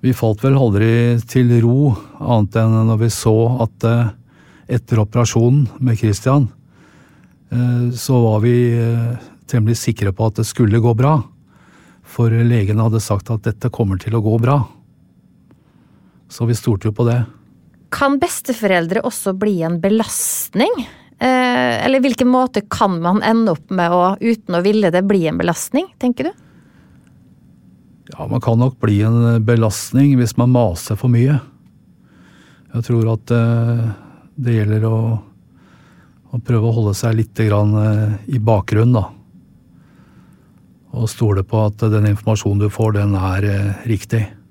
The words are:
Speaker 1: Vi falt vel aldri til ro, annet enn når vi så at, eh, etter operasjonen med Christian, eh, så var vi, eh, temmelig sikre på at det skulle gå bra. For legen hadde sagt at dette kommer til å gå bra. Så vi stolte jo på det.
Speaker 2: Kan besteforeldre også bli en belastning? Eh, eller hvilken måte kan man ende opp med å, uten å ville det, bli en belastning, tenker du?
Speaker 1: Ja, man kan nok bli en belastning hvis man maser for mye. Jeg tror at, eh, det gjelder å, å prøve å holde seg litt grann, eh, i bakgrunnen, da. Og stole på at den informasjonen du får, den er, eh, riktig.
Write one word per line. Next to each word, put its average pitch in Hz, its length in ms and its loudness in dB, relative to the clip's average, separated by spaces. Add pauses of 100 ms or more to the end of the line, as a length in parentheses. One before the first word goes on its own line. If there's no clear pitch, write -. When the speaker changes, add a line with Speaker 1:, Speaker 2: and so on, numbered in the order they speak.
Speaker 1:
Vi 127 100 2
falt 110 300 0
vel 135 120 4
aldri 117 720 2
til 123 240 2 (120)
ro, 123 340 2 (240)
annet 107 340 0
enn 113 320 2
når 110 140 2
vi 113 100 0
så 113 520 0
at, - 220 -6
eh, 117 260 2 (580)
etter 120 360 -2
operasjonen 123 760 0
med 127 180 0
Christian, 120 500 0 (1000)
eh, 123 400 -2
så 123 320 0
var 110 180 2
vi, 120 380 2
eh, 117 380 -2 (320)
temmelig 117 280 0
sikre 101 360 -4
på 110 160 -2
at 104 60 -4
det - 120 -4
skulle 113 340 2
gå 117 160 2
bra. 135 280 2 (800)
For 117 260 0
legen 117 480 2
hadde 110 220 0
sagt 101 320 -4
at 107 100 -4
dette 113 300 -4
kommer 95 260 -2
til 110 160 -6
å 113 80 0
gå 110 180 0
bra. 131 280 0 (1600)
Så - 180 -6
vi 117 80 0
stolte 113 320 -2
jo 107 60 -2
på 120 140 0
det. 117 180 0 (680)
Speaker 2:
Kan 277 280 0
besteforeldre 202 840 -2
også 208 360 -4
bli 196 240 0
en 165 180 -2
belastning? 226 1040 -2 (340)
Eh, 247 680 0
eller 269 140 2
hvilken 247 260 0
måte 254 420 0
kan 185 320 -2
man 180 220 0
ende 226 300 0
opp - 180 -8
med 175 200 -2
å, 180 300 2
uten 220 340 -2
å 175 80 0
ville 208 280 2
det, 180 160 0
bli 196 220 0
en 165 100 -4
belastning, 175 480 -4 (120)
tenker 247 260 -2
du? 370 80 -6 (1900)
Speaker 1:
Ja, 101 80 -10
man 117 140 -2
kan 113 180 0
nok 127 200 0
bli 104 240 2
en 117 420 2
belastning 120 720 2
hvis 120 200 0
man 123 160 2
maser 110 440 0
for 131 120 -2
mye. 123 320 2 (1300)
Jeg 117 100 -4
tror 113 280 0
at, - 180 -6
eh, 117 560 0 (520)
det 120 160 -2
gjelder 107 320 0
å, 113 120 0 (1300)
å 120 120 -6
prøve 117 240 0
å 113 60 0
holde 107 200 0
seg 113 220 -2
litt 110 180 -4
grann, 104 400 2
eh, 107 600 0
i - 20 0
bakgrunnen, 107 560 2
da. 101 120 0 (1900)
Og 113 140 -2
stole 101 340 0
på 110 220 -2
at 104 160 -4 (100)
den 104 160 2
informasjonen 104 540 0
du 107 100 0
får, 110 220 -2
den 101 200 0
er, 95 300 -2
eh, 101 280 -2 (160)
riktig. 113 340 -2 (280)